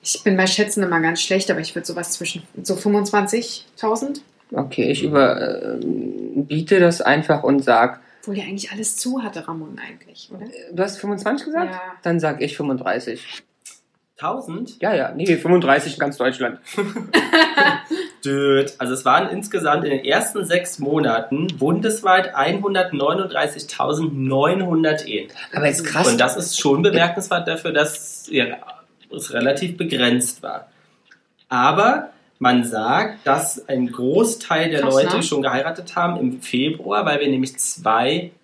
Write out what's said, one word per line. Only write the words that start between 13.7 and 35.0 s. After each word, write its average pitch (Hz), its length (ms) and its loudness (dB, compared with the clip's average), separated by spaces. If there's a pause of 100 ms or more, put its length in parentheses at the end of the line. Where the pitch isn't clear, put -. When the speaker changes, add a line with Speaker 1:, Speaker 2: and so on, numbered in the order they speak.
Speaker 3:
Tausend? 185 640 -8
Speaker 2:
Ja, 196 140 0
ja, 135 200 -2
nee, 170 220 2
fünfunddreißig 170 560 4
in - 60 -12
ganz 143 180 -2
Deutschland. 127 400 0 (180)
Speaker 1:
<laughs> 220 640 2 (840)
Speaker 3:
Dude, 139 420 2 (120)
also 127 160 -4
es 127 120 -6
waren 156 240 4
insgesamt 170 560 0
in 143 60 0
den 131 120 -2
ersten 180 420 0
sechs - 340 -2
Monaten 139 680 0 (100)
bundesweit 185 760 2
einhundertneununddreißigtausendneunhundert 156 2750 0
Ehen. 104 220 -6 (240)
Speaker 2:
Aber 147 140 0
jetzt 156 180 0
krass. - 260 4
Speaker 3:
Und 117 80 2
das 127 160 4
ist - 240 -4
schon 143 220 4
bemerkenswert 175 680 2
dafür, 165 240 -4
dass, - 580 -2
ja, 120 280 0 (580)
es - 180 -8
relativ 143 440 0
begrenzt 123 680 0
war. - 240 -10 (800)
Aber 175 640 4 (300)
man 123 260 4
sagt, 123 600 -2
dass - 440 0
ein 127 200 0
Großteil 160 800 0
der 151 120 0
Speaker 1:
Krass, 135 140 2
Speaker 3:
Leute 135 220 4